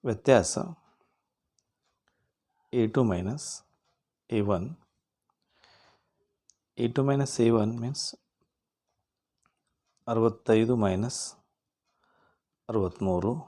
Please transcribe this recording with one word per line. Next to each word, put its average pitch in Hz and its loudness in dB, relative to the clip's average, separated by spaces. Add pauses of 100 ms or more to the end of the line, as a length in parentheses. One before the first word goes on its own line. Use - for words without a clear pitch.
ವ್ಯತ್ಯಾಸ 107 4 (2250)
ಎ - 4 (120)
ಟು 131 4
ಮೈನಸ್ 92 -6 (920)
ಎ - 0 (140)
ಒನ್. 95 -6 (2250)
ಎ - 0 (100)
ಟು 139 0
ಮೈನಸ್ 139 -2 (120)
ಎ - 6 (120)
ಒನ್ 110 0 (100)
ಮೀನ್ಸ್ 123 -8 (2000)
ಅರವತ್ತೈದು 113 2 (100)
ಮೈನಸ್ 101 0 (1500)
ಅರವತ್ತ್ಮೂರು 95 -2 (160)